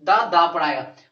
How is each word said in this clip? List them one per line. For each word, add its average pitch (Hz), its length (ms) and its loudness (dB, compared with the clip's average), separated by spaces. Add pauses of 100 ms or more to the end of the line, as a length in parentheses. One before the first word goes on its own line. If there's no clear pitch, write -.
दा 196 220 2
दा 170 220 2
पढ़ाएगा। 151 380 -4 (280)